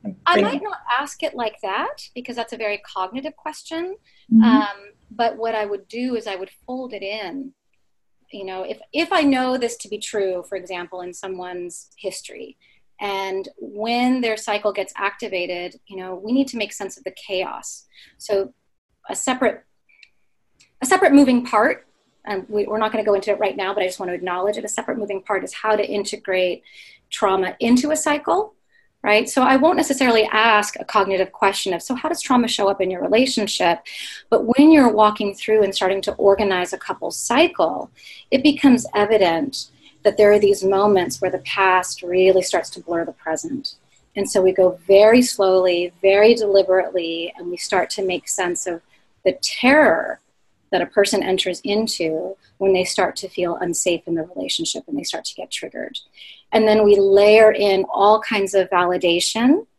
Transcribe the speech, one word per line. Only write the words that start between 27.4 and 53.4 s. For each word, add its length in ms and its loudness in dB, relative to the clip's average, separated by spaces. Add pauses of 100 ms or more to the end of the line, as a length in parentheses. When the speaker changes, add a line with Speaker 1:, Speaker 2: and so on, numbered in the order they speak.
Speaker 1:
into 320 2
a 40 0
cycle, 580 -2 (500)
right? 240 2
So 140 0
I 140 4
won't 200 4
necessarily 560 2
ask 480 2
a 40 -12
cognitive 460 0
question 440 -2
of, 80 -6
"So 120 -6
how 140 -6
does 140 -4
trauma 260 2
show 200 0
up 120 -2
in 100 0
your 120 -6
relationship?" 800 0 (500)
But 160 2 (100)
when 160 8
you're 160 8
walking 460 2
through 280 0
and 120 0
starting 280 -2
to 120 -4
organize 580 2
a 60 -10
couple's 400 -10
cycle, 720 0 (400)
it 120 2
becomes 520 4
evident 760 0 (340)
that 120 4
there 160 6
are 60 6
these 260 2
moments 560 2
where 100 -2
the 160 -8 (120)
past 440 2
really 380 4
starts 300 -4
to 100 -16
blur 240 -4
the 80 -10
present. 600 -8 (420)
And 140 -4
so 100 2
we 120 4
go 340 2
very 340 8
slowly, 800 2
very 340 6
deliberately, 1000 0
and 140 -12
we 80 -10
start 320 -4
to 120 -6
make 240 -4
sense 400 -6
of 140 -8 (440)
the 80 2 (100)
terror 800 2 (500)
that 120 0
a 40 -2
person 360 0
enters 400 -2
into 720 -4 (220)
when 140 2
they 120 2
start 320 -2
to 120 -12
feel 280 -4